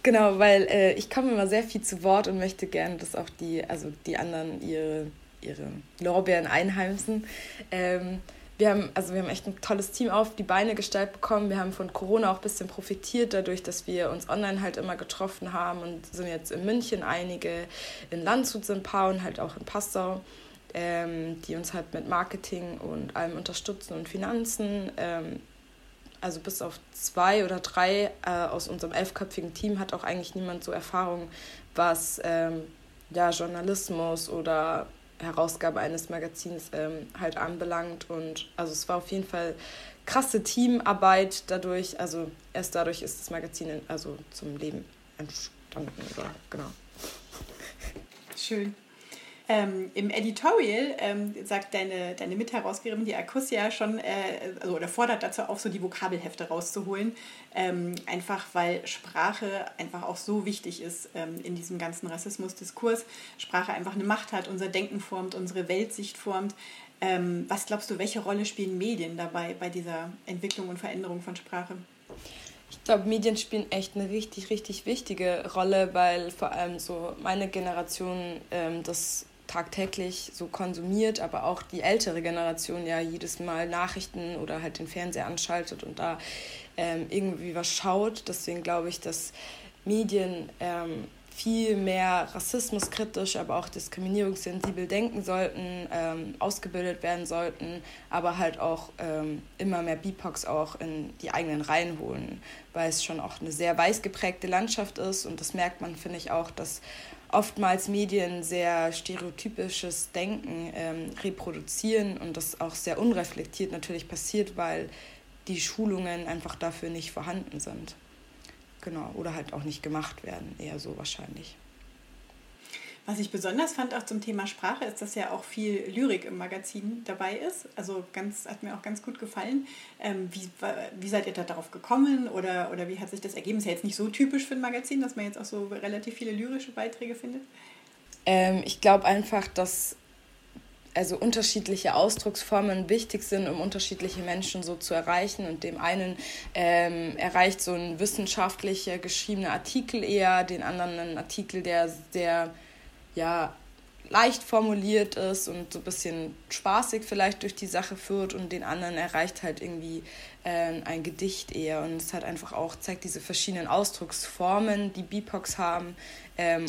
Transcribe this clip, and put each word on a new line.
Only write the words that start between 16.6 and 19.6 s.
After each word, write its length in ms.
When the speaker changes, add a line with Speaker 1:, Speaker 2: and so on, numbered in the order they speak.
Speaker 1:
München 380
einige, 480
in 120
Landshut 420
sind 140
ein 60
paar 260
und 140
halt 160
auch 160
in 80